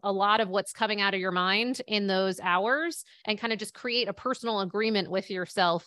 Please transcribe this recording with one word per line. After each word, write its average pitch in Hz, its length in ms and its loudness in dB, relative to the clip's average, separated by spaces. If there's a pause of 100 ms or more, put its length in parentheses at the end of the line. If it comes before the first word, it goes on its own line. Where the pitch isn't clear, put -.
a 202 80 0
lot 202 280 4
of 202 100 0
what's 190 240 -2
coming 214 280 0
out 196 120 2
of 190 60 0
your 185 120 -2
mind 196 560 0
in 202 200 0
those 190 320 2
hours 240 640 0 (220)
and 214 120 -2
kind 226 160 -2
of 196 60 -4
just 208 160 -10
create 240 320 -2
a 196 60 -4
personal 233 480 -2
agreement 202 500 0
with 190 180 -2
yourself 180 580 0